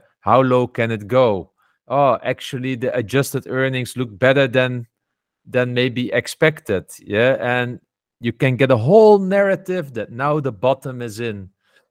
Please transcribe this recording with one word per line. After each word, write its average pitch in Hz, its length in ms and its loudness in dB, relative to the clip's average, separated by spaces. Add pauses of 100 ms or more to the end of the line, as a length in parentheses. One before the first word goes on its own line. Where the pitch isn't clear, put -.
(200)
How 117 200 4
low 127 260 2
can 117 240 -4
it 104 160 -6
go? 110 440 0 (380)
Oh, 135 340 2
actually, 127 520 -6
the 123 220 -4
adjusted 127 520 -2
earnings 131 480 -4
look 110 220 -8
better 135 280 4
than, 123 400 -2 (580)
than 123 300 -2
maybe 123 380 -2
expected," 120 760 -2 (140)
yeah? 117 380 0
And 123 420 -4 (400)
you 117 120 -4
can 131 240 0
get 131 140 2
a 127 60 6
whole 208 420 6
narrative 190 760 -2
that 107 160 -8
now 143 300 -2
the 131 120 -4
bottom 127 500 -2
is 110 180 -10
in 104 300 -8 (400)